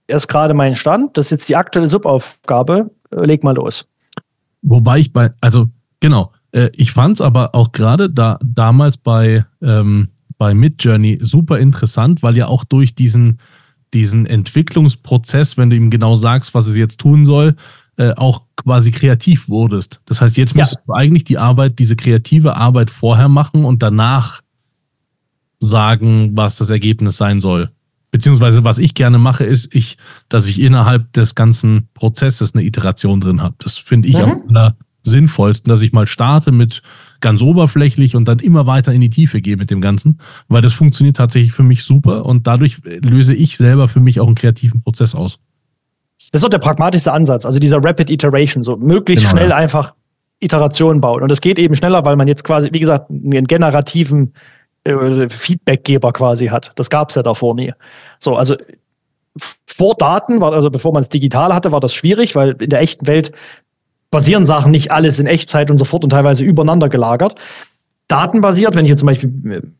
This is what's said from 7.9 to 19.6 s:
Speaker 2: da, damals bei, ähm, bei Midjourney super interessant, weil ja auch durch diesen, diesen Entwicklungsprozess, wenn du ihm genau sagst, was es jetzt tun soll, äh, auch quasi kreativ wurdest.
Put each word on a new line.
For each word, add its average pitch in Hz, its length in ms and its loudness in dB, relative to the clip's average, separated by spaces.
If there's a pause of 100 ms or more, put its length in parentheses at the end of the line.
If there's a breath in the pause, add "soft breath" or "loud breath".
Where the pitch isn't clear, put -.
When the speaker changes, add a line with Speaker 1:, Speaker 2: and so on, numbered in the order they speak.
Speaker 2:
da, 113 320 -2
damals 123 560 2
bei, 113 480 0 (160)
ähm, 104 460 0 (280)
bei 104 160 0
Midjourney 110 720 2
super 151 360 0
interessant, 135 640 0
weil 117 140 2
ja 120 120 0
auch 131 160 -4
durch 135 300 0
diesen, 117 440 0 (560 soft breath)
diesen 110 320 0
Entwicklungsprozess, 139 1300 -2
wenn 123 140 2
du 120 60 2
ihm 113 120 2
genau 113 280 0
sagst, 117 380 -2
was 113 120 0
es 107 100 -2
jetzt 110 240 -2
tun 147 240 4
soll, 147 300 2 (420 loud breath)
äh, 120 180 0
auch 127 280 -2 (140)
quasi 120 340 0
kreativ 131 580 0
wurdest. 104 580 -4